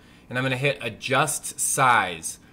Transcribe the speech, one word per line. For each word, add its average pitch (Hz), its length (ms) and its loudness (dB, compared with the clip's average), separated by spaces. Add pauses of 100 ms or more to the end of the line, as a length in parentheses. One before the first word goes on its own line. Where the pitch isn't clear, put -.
(280)
and 123 80 -6
I'm 127 80 -2
gonna 131 120 0
hit 135 260 0
adjust 131 760 -2
size. 101 800 2 (140)